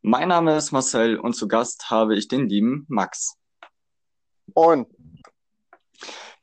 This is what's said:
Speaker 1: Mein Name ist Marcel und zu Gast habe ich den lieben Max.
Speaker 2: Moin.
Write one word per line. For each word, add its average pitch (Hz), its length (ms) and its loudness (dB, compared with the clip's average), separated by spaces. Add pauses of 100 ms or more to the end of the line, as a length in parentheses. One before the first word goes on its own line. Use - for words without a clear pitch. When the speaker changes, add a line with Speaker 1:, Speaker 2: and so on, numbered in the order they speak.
Speaker 1:
Mein 165 280 0
Name 165 280 2
ist 151 140 -4
Marcel 120 480 0
und 120 160 -4
zu 107 140 -6
Gast 113 420 -2
habe 110 240 2
ich 107 140 -2
den 131 200 -2
lieben 117 400 0
Max. - 460 -4 (1200)
Speaker 2:
Moin. 160 320 4 (1600)